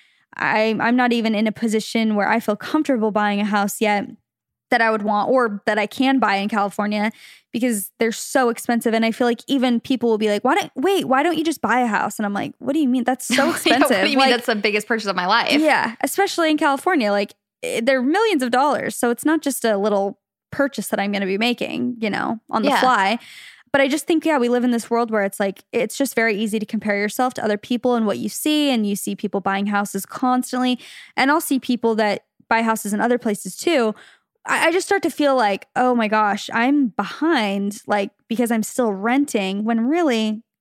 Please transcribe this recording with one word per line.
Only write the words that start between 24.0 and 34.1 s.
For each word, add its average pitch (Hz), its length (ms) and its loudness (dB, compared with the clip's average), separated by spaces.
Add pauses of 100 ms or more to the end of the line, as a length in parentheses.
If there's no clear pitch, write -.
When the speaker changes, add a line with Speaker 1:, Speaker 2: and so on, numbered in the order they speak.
Speaker 1:
think, 320 200 0
yeah, 311 100 2
we 240 140 2
live 240 140 2
in 247 60 2
this 233 200 -2
world 233 200 0
where 214 140 0
it's 196 160 -6
like, 196 320 -4
it's 220 240 -2
just 269 180 -2
very 226 220 2
easy 214 220 -2
to 214 80 -4
compare 208 320 -2
yourself 247 360 -2
to - 100 -6
other 208 140 0
people 247 360 -2
and 226 120 0
what 202 120 -2
you 208 100 -6
see. 302 420 0
And 226 160 0
you 202 100 -2
see 202 200 -6
people 202 240 -4
buying 196 260 -2
houses 202 380 -2
constantly. 254 760 -2 (380)
And 262 140 2
I'll 320 100 2
see 277 180 -2
people 226 360 0
that 208 300 0 (260)
buy 226 120 4
houses 220 300 -2
in 208 80 -2
other 240 180 2
places 202 380 -6
too. 254 380 0 (520)